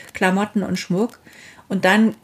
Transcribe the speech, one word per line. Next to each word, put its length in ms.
Klamotten 500
und 140
Schmuck." 420
Und 180
dann 380